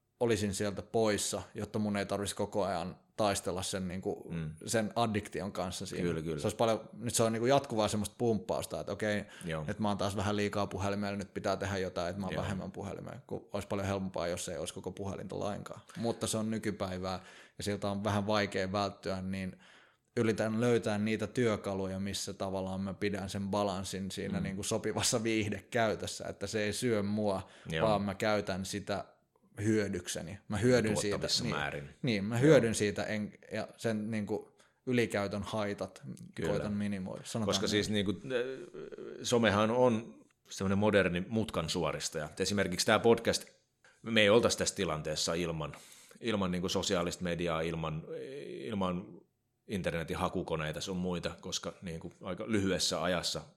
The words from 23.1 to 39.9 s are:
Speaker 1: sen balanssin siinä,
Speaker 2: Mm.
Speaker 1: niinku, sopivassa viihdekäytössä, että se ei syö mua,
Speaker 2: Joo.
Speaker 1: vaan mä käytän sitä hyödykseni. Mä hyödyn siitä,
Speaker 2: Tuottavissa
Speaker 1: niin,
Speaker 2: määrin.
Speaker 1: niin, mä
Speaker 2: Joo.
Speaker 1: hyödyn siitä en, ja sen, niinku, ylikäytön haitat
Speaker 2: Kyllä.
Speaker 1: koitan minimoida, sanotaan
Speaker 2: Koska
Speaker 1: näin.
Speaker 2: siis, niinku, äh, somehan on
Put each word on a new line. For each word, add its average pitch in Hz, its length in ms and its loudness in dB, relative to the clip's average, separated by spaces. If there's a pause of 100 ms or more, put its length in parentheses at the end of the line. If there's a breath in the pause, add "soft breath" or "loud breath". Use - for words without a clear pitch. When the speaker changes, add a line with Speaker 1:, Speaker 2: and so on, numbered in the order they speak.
Speaker 1:
sen 98 180 -4
balanssin 98 640 0
siinä, 95 280 -4
Speaker 2:
Mm. 85 60 0
Speaker 1:
niinku, 98 180 -4
sopivassa 110 600 0
viihdekäytössä, 104 1040 0
että 98 180 -8
se 107 180 0
ei 104 80 0
syö 107 300 2
mua, 101 460 0 (220 loud breath)
Speaker 2:
Joo. 95 180 2
Speaker 1:
vaan 101 140 4
mä 98 120 -2
käytän 101 500 0
sitä 101 400 -4 (580)
hyödykseni. 98 760 0 (100)
Mä 107 80 -2
hyödyn 107 400 4
siitä, 104 180 0
Speaker 2:
Tuottavissa - 300 0
Speaker 1:
niin, 104 120 -2
Speaker 2:
määrin. 73 320 -4 (140)
Speaker 1:
niin, 104 220 2
mä 113 100 -2
Speaker 2:
Joo. 123 80 2
Speaker 1:
hyödyn 120 320 8
siitä 104 300 0
en, 104 280 -4 (200)
ja 107 240 -4
sen, 107 340 -2
niinku, 107 460 -4 (300 soft breath)
ylikäytön 104 560 2
haitat 104 600 -4 (320)
Speaker 2:
Kyllä. 104 160 -2
Speaker 1:
koitan 104 220 0
minimoida, 104 520 -4
sanotaan 113 240 -2
Speaker 2:
Koska 95 140 2
Speaker 1:
näin. 98 80 0
Speaker 2:
siis, 101 200 2
niinku, 104 220 2
äh, 92 60 -2 (1040)
somehan 110 480 6
on 120 440 4 (360)